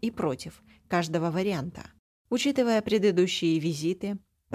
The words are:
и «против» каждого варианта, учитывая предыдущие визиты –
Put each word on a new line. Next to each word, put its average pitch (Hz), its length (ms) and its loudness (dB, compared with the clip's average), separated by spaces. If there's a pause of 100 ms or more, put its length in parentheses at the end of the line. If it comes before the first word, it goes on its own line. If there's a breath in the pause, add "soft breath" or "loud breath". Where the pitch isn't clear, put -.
и 226 120 -4
«против» - 500 -6 (240 soft breath)
каждого 170 460 0
варианта, 175 580 -4 (400)
учитывая 247 500 2
предыдущие 185 760 2
визиты – 170 600 -4 (360)